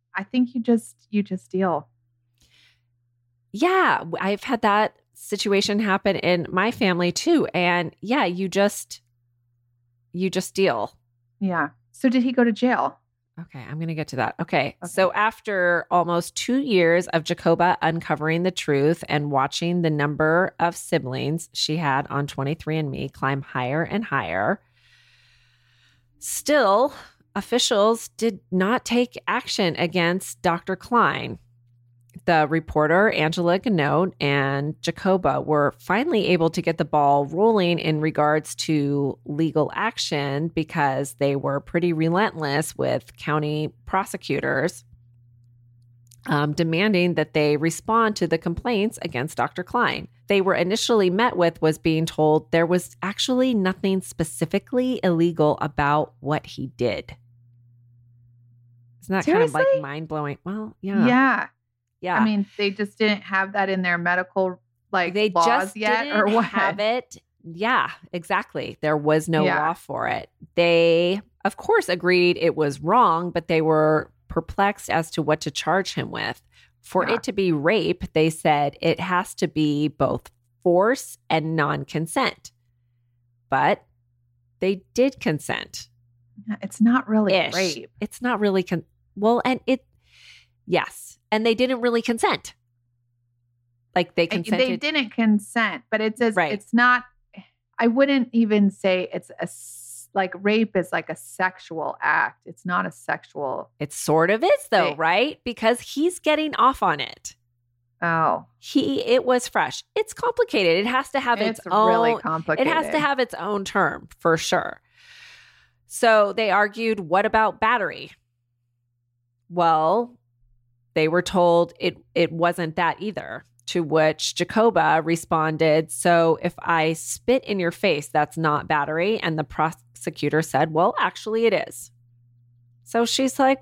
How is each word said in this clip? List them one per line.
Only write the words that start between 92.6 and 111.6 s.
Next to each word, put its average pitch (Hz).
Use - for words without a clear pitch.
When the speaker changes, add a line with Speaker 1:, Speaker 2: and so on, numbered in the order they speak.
Speaker 2:
Like, 175
they 170
Speaker 1:
And 185
Speaker 2:
consented. 262
Speaker 1:
they 233
didn't 294
consent, 214
but 214
it's 220
as, 226
Speaker 2:
Right. 165
Speaker 1:
it's 202
not, 247
I 233
wouldn't 269
even 208
say 185
it's -
a -
s-, -
like, 190
rape 214
is 175
like 165
a 156
sexual 165
act. 156
It's -
not 180
a -
sexual -
Speaker 2:
It 147
sort 160
of 220
is 554
though, 175
Speaker 1:
thing. 143
Speaker 2:
right? 185
Because 233
he's 339
getting 302
off 254
on 151
it. -
Speaker 1:
Oh. 160
Speaker 2:
He, -
it 247
was 247
fresh. 160
It's 427
complicated. 208
It 202
has 262
to 269
have 240
its 220
Speaker 1:
It's -